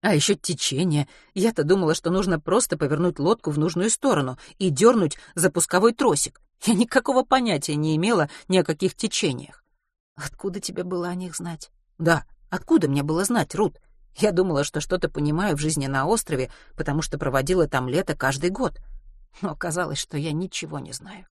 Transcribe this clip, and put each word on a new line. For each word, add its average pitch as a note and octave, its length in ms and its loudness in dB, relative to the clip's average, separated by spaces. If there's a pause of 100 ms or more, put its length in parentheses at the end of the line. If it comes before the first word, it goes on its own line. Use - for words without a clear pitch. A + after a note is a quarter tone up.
А G3 140 2
ещё D3 200 4
течение. D3 720 -2 (280)
Я-то G3 300 0
думала, E3+ 300 2
что E3+ 160 -4
нужно F3+ 300 2
просто F3+ 380 0
повернуть D#3 400 0
лодку E3+ 320 0
в D3 80 -2
нужную E3 320 0
сторону D3 480 0 (180)
и F#3 140 0
дёрнуть F#3+ 480 4 (160)
за F3+ 160 2
пусковой F#3 420 2
тросик. A3 480 0 (240)
Я A3 100 4
никакого B3 500 2
понятия G3+ 520 0
не D#3 180 0
имела E3+ 360 2 (180)
ни F#3 80 2
о F3+ 80 4
каких F3 300 -2
течениях. - 680 -4 (520)
Откуда F3 460 -10
тебе F3+ 240 -6
было F3+ 240 -4
о F3 60 -6
них F3+ 220 -8
знать? E3+ 340 -10 (280)
Да, D#3+ 260 2 (240)
откуда G3 400 2
мне C#3 140 2
было D#3+ 220 0
знать, G3+ 300 0
Рут? G#3 260 0 (360)
Я G#3+ 160 2
думала, E3+ 320 2
что - 160 -4
что-то E3+ 300 -2
понимаю D3+ 460 0
в D3 40 -4
жизни D#3 260 -2
на C3+ 200 0
острове, D#3+ 440 -2 (240)
потому D3 280 -2
что - 160 -6
проводила C#3 500 0
там B2+ 180 -2
лето D3+ 300 -2
каждый C#3 340 -2
год. A3+ 300 -6 (640)
Но G3+ 80 -4
оказалось, D#3+ 480 -6
что - 180 -8
я D3+ 160 -4
ничего D#3 460 -6
не C3+ 140 -12
знаю. D3 400 -16